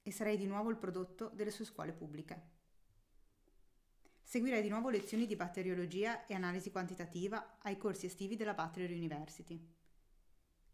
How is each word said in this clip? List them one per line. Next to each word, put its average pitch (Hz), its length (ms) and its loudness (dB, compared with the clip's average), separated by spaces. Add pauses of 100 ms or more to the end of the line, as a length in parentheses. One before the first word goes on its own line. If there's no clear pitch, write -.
e 202 80 -6
sarei 214 260 4
di 196 80 2
nuovo 202 240 2
il 226 80 2
prodotto 185 520 -4
delle 208 200 -2
sue 214 160 -4
scuole 156 280 -6
pubbliche. 156 600 -10 (1700)
Seguirei 240 360 4
di 208 60 2
nuovo 233 200 2
lezioni 220 380 4
di 208 80 0
batteriologia 180 920 0
e - 80 -4
analisi 185 380 0
quantitativa 185 920 -2
ai 196 160 0
corsi 190 300 0
estivi 196 280 -2
della 208 200 0
Butler 170 340 0
University. 165 800 -4 (1040)